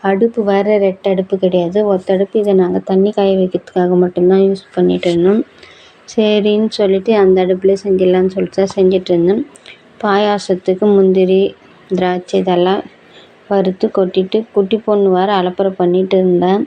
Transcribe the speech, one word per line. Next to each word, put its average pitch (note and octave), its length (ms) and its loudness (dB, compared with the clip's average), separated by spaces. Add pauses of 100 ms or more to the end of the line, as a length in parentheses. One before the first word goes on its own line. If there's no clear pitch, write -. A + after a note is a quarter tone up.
அடுப்பு G#3 420 0
வேற G3+ 360 0
ரெட்டை G3 300 -2
அடுப்பு F#3+ 280 -2
கிடையாது, F3+ 480 0
ஒத்த F#3+ 280 -2
அடுப்பு. G3 260 -2
இதை G3+ 140 0
நாங்க F#3 260 0
தண்ணி F#3+ 320 0
காய G3 240 0
வைக்கிறதுக்காக F#3 640 -2
மட்டும்தான் F3+ 420 2
யூஸ் G3 240 0 (100)
பண்ணிட்டு F3+ 380 0
இருந்தோம். F3+ 300 0 (760)
சரின்னு G#3+ 540 0
சொல்லிட்டு F#3+ 480 -2
அந்த F#3 280 2
அடுப்புலயே F#3+ 380 0
செஞ்சிடலாம்னு F#3 520 0
சொல்லிட்டு F#3 240 -4
தான் F#3+ 160 -2
செஞ்சுட்டு F#3 360 0
இருந்தேன். F3+ 320 0 (580)
பாயாசத்துக்கு G3+ 920 -2
முந்திரி, F#3+ 480 2 (480)
திராட்சை F3+ 500 -2
இதெல்லாம் F#3 420 0 (680)
வறுத்து F#3+ 400 -2
கொட்டிட்டு, F#3+ 640 -2
குட்டி G3+ 260 -2
பொண்ணு G3+ 320 0
வேற F#3 260 0
அலப்பறை F#3 340 -2
பண்ணிட்டு F#3 480 0
இருந்தேன். F#3 500 0